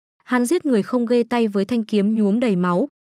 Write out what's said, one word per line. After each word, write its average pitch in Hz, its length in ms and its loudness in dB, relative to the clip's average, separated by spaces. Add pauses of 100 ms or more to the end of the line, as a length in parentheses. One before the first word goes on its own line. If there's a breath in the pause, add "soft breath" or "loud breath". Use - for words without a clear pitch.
(240)
Hắn 247 220 0
giết 330 200 -2
người 226 180 2
không 240 220 -2
ghê 233 180 2
tay 233 240 0
với 202 180 -2
thanh 233 180 -2
kiếm 214 320 0
nhuốm 208 240 2
đầy 233 160 0
máu, 180 320 0 (140)